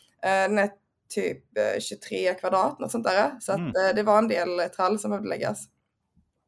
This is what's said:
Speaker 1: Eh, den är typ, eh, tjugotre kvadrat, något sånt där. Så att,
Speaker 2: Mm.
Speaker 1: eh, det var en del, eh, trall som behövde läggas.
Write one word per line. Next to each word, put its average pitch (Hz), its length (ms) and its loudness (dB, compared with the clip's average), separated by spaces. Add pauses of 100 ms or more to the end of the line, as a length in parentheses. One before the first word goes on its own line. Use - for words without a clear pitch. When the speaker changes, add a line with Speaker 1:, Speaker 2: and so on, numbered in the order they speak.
(220)
Speaker 1:
Eh, 190 260 2
den 208 100 0
är 202 120 4 (440)
typ, - 440 -6
eh, 104 220 0
tjugotre 185 540 -4
kvadrat, 190 440 0
något - 120 -6
sånt 233 140 -4
där. 202 260 2 (100)
Så - 120 -4
att, 190 60 0
Speaker 2:
Mm. 170 100 -4 (200)
Speaker 1:
eh, 185 60 2
det 208 80 0
var 208 160 6
en 226 100 4
del, 180 320 -2
eh, 170 60 0
trall 196 320 0
som 214 120 -4
behövde 202 180 -4
läggas. - 360 -4 (840)